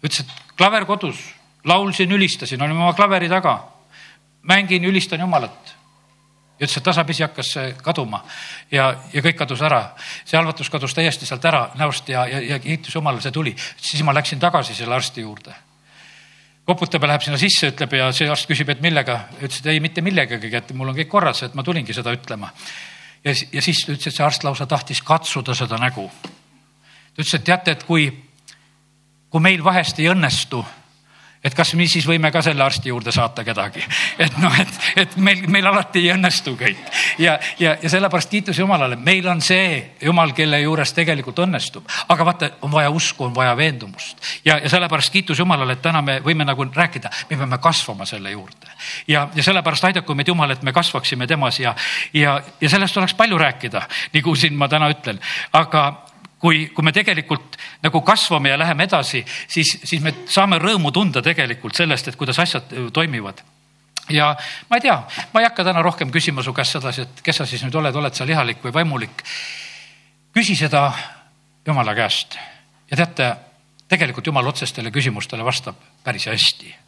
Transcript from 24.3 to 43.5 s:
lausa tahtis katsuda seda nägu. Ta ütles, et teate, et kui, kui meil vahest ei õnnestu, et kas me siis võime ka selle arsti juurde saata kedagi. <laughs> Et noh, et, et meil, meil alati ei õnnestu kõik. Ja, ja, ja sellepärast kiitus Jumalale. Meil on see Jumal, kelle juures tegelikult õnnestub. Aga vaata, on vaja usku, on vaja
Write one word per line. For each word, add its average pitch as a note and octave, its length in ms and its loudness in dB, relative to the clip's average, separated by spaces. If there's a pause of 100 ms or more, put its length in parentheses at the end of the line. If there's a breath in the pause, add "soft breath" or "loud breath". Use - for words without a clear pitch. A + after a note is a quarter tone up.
lausa C#3 240 -4
tahtis C#3+ 360 -2
katsuda C3 540 0
seda A2+ 220 -4
nägu. A#2+ 280 -4 (140)
Ta - 1000 -16
ütles, - 160 -2
et A#2 80 -4
teate, E3+ 300 2
et - 120 -16
kui, D3+ 220 4 (1160 soft breath)
kui D#3+ 160 2
meil F3+ 200 4
vahest F3+ 380 2
ei E3 80 6
õnnestu, C#3 540 0 (800 soft breath)
et C3+ 100 0
kas E3 240 2
me F3 80 4
siis D#3+ 220 2
võime D#3+ 260 4
ka E3 80 4
selle C#3+ 220 4
arsti C3 260 -2
juurde A#2+ 240 -4
saata A#2 320 0
kedagi. G#2 360 -4 (200)
<laughs> - 220 0
Et D3 180 -2
noh, E3 160 4
et, - 200 0 (200 loud breath)
et F#3 140 0 (100)
meil, F#3+ 280 4
meil G3 200 4
alati F3 320 2
ei F3 80 4
õnnestu F3+ 480 0
kõik. A2 220 -2 (420 loud breath)
Ja, E3 140 4 (240 loud breath)
ja, D#3+ 220 4
ja E3 80 0
sellepärast F3+ 420 2
kiitus F#3+ 260 0
Jumalale. E3 400 2
Meil F3+ 320 2
on F3 140 2
see F#3 320 2 (260)
Jumal, E3 320 4
kelle D3+ 300 2
juures D#3 320 0
tegelikult D3+ 480 -2
õnnestub. C#3 420 -4 (240 loud breath)
Aga E3+ 160 4
vaata, F3 220 0 (180)
on D3 60 -2
vaja D3+ 180 4
usku, D3+ 380 -2
on A#2+ 80 -4
vaja B2+ 200 4